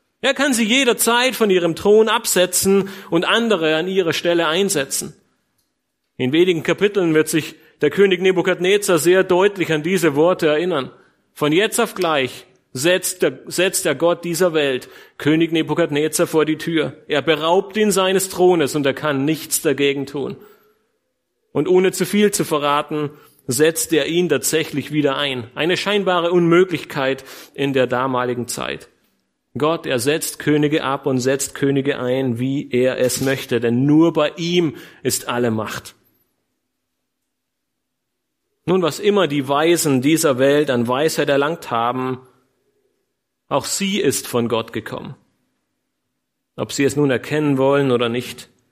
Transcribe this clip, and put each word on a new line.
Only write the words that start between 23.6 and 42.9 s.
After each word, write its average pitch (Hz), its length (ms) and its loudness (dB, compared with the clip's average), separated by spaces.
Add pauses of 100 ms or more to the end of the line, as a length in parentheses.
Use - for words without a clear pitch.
er 143 140 2
ihn 175 200 0
tatsächlich 147 640 -2
wieder 143 240 0
ein. 131 380 -4
Eine 156 240 0
scheinbare 180 540 0
Unmöglichkeit 165 920 2 (300)
in 139 180 -2
der 131 140 2
damaligen 123 600 -2
Zeit. - 440 -10 (640)
Gott, 160 300 -2
er 135 120 0
setzt 139 400 -2
Könige 151 460 0
ab 135 220 -4
und 131 120 0
setzt 131 360 -2
Könige 139 440 -2
ein, 127 400 -2
wie 135 320 -4
er 127 280 0
es 127 240 -2
möchte, 131 360 -2
denn 120 280 0
nur 156 260 4
bei 151 240 0
ihm 170 400 -2 (260)
ist - 260 -4
alle 120 220 0
Macht. - 440 -6 (2750)
Nun, 180 160 2
was 156 180 -2
immer 202 280 2
die 139 200 -2
Weisen 147 540 2
dieser 151 360 2
Welt 143 300 4
an 120 200 0
Weisheit 147 420 0
erlangt 143 400 -2
haben, 127 500 -2 (1300)